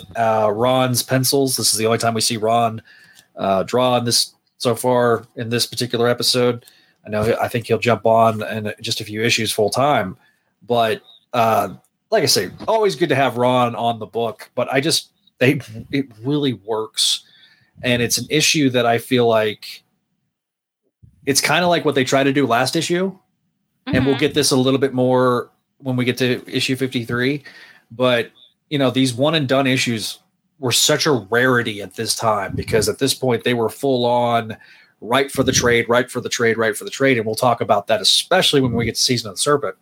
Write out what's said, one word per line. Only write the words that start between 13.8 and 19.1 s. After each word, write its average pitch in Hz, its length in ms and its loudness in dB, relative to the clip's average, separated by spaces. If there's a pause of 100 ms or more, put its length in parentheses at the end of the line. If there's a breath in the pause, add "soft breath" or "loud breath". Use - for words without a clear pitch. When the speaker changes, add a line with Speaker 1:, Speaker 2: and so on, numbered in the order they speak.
Speaker 1:
the 107 80 -12
book, 113 480 -6
but 120 180 -4
I 135 80 2
just, 147 300 -2 (280)
they, 127 220 2 (300)
it 139 160 -2 (160)
really 143 300 -2
works. 107 720 -4 (580 soft breath)
And 123 200 0
it's 113 160 0
an 117 120 -8
issue 147 400 2
that 120 160 2
I 117 120 2
feel 120 280 2